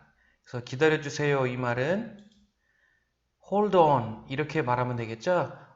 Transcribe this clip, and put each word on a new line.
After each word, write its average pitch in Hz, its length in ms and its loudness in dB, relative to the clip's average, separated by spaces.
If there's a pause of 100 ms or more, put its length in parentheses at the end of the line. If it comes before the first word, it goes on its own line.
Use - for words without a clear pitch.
(440)
그래서 120 200 -10
"기다려 156 380 2
주세요." 143 460 0
이 123 100 -6
말은 127 600 -4 (1300)
"Hold 196 260 2
on." 135 500 4
이렇게 151 340 -4
말하면 123 340 0
되겠죠. 120 580 -2 (220)